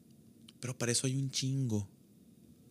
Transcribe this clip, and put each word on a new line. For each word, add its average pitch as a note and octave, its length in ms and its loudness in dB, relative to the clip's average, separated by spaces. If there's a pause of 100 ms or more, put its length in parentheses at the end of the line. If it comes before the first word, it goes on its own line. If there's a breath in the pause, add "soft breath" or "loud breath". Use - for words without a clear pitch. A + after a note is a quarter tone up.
(600)
Pero - 160 -6
para A#2+ 160 0
eso A#2 140 2
hay C3 100 2
un C3+ 140 0
chingo. C3 580 0 (840)